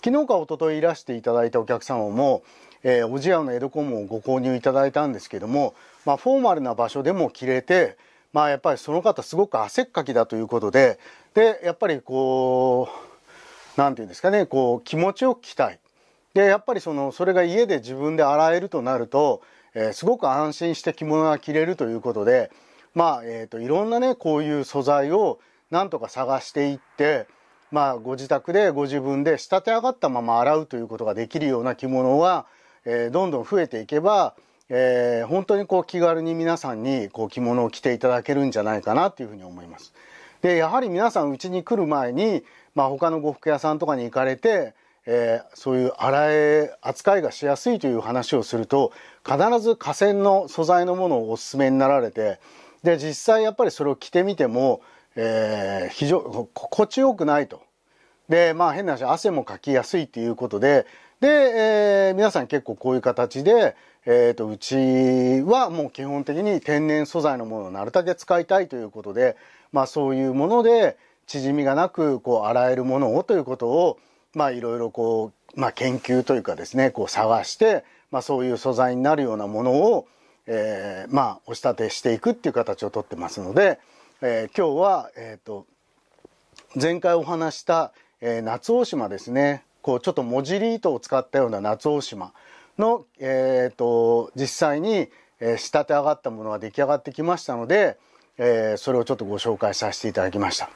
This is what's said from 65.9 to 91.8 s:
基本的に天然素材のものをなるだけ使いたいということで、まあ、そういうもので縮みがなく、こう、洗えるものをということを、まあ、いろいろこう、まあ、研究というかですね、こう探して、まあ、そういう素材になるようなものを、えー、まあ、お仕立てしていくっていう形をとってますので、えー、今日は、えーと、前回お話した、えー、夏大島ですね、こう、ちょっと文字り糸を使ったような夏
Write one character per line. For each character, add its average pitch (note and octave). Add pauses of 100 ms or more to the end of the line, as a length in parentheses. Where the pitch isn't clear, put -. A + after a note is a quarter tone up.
基 D3+
本 C#3+
的 D3+
に G3
天 D3+
然 D3+
素 E3+
材 C#3+
の A#2
も A2
の G2
を F#2
な G2
る G#2+
だ F3+
け F3+
使 -
い E3+
た G3
い F3
と C3
い A#2+
う G#2+
こ G#2
と G2+
で、 A#2+ (380)
ま C#3+
あ、 B2+
そ C#3
う C3+
い C3+
う C3
も C#3
の A#3
で A3+ (300)
縮 C#3
み D3
が C3+
な D3+
く、 C#3+
こ A#2
う、 G#2
洗 B2
え B2+
る B2+
も C3
の B2+
を -
と A3+
い F3+
う C#3+
こ B2+
と A#2+
を、 D3 (360)
ま D3+
あ、 C3+
い B2
ろ A#2
い A#2+
ろ A#2
こ A2+ (220)
う、 -
ま C3
あ、 A2
研 B2+
究 B2+
と C3+
い -
う G#2
か E2+
で D#2+
す B2
ね、 C3
こ A2
う F#2
探 A2
し -
て、 G#3+ (260)
ま C3
あ、 -
そ C3+
う B2+
い B2+
う A#2+
素 C3
材 B2
に B2+
な D3+
る D3
よ A#2
う G#2+
な G#2
も G#2+
の B2+
を、 F3+ (440)
え G2+
ー、 A#2+
ま C#3
あ、 G#2+
お A#2+
仕 -
立 B2
て A2
し -
て A#2+
い A2
く A#3+
っ -
て A3
い -
う -
形 A2
を G2+
と G#2+
っ -
て -
ま -
す -
の F#2+
で、 F#3 (420)
え A2+
ー、 -
今 E3
日 D#3+
は、 F#3
え A2+
ー -
と、 G2+ (1120)
前 E3
回 E3+
お E3
話 D#3+
し -
た、 E3 (300)
え A#2
ー、 -
夏 A2+
大 A#3+
島 B2+
で G2
す -
ね、 C#3+ (200)
こ C3
う、 A#2+
ち -
ょ F#3
っ -
と C#3
文 B2
字 F3
り A3+
糸 G3
を A#2+
使 -
っ B2
た -
よ C3
う -
な G2+
夏 G#2+